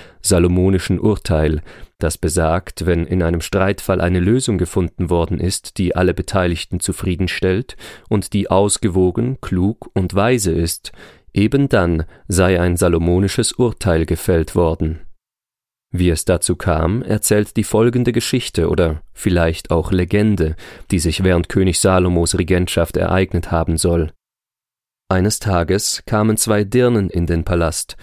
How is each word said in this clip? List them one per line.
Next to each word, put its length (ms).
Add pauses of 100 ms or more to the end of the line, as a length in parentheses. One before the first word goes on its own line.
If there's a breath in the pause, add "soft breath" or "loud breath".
(220 loud breath)
salomonischen 800
Urteil, 600 (380 loud breath)
das 180
besagt, 680
wenn 200
in 180
einem 160
Streitfall 640
eine 180
Lösung 380
gefunden 520
worden 300
ist, 380
die 180
alle 180
Beteiligten 680
zufriedenstellt 960 (320 loud breath)
und 240
die 180
ausgewogen, 880
klug 540
und 220
weise 360
ist, 400 (420 loud breath)
eben 360
dann 340 (240 soft breath)
sei 320
ein 160
salomonisches 800
Urteil 520
gefällt 520
worden. 420 (920)
Wie 180
es 160
dazu 320
kam, 460
erzählt 520
die 80
folgende 480
Geschichte 560
oder 340 (120)
vielleicht 580
auch 220
Legende, 640 (320 loud breath)
die 100
sich 240
während 240
König 320
Salomos 580
Regentschaft 600
ereignet 520
haben 280
soll. 340 (1000)
Eines 280
Tages 680
kamen 320
zwei 260
Dirnen 460
in 160
den 180
Palast 600